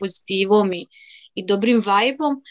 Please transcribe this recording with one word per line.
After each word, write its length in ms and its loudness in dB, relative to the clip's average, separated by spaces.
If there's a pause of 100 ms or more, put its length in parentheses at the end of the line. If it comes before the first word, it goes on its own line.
pozitivom 720 0
i, 140 -10 (480)
i 120 -10
dobrim 300 2
vibe-om. 760 0